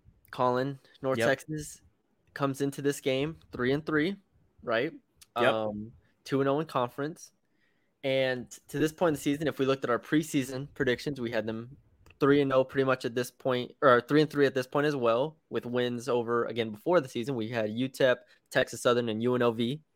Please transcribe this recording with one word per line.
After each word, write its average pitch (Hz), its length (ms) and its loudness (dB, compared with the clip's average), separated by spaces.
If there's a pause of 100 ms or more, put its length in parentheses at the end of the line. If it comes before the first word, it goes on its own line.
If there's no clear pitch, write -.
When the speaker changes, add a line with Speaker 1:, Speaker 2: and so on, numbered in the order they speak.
(320)
Speaker 1:
Colin, 131 480 0 (220)
North 131 160 0
Speaker 2:
Yep. 117 100 2
Speaker 1:
Texas 151 540 -4 (520)
comes 139 280 -2
into 139 200 -2
this 139 200 -2
game 143 360 -2 (140)
three 123 220 -2
and 151 120 -4
three, 156 300 0 (480)
right? 120 300 -2 (440)
Speaker 2:
Yep. 120 160 4
Speaker 1:
Um, 107 380 -4 (320)
two 135 160 -2
and 135 100 2
oh 139 120 0
in 160 60 -6
conference. 139 640 -6 (760)
And 131 440 0 (200)
to 143 100 -6
this 156 140 0
point 175 160 2
in 151 60 2
the 135 40 -8
season, 147 280 -2
if 123 120 -4
we 135 60 2
looked 135 180 0
at 123 60 -4
our 117 100 2
preseason 139 720 -2
predictions, 131 460 -2
we 117 120 -4
had 110 140 -2
them 117 300 -8 (440)
three 143 220 6
and 135 120 2
oh 131 100 6
pretty 135 220 0
much 131 200 0
at 117 100 -4
this 123 160 -2
point, 123 400 -4 (100)
or 123 200 8
three 147 200 4
and 151 80 2
three 143 160 2
at 131 80 2
this 127 140 -2
point 147 200 0
as 147 80 0
well, 123 420 2 (120)
with 117 160 -4
wins 123 420 -2
over, 120 380 0
again, 113 260 -4
before 165 300 0
the 131 80 -10
season. 120 260 -6
We 113 140 -4
had 110 220 -2
U 123 160 -2
tep, 131 380 2 (260)
Texas 123 300 -2
Southern, 120 280 2
and 107 140 -2
U 123 120 2
N 120 60 0
L 120 100 4
V 120 300 -4 (140)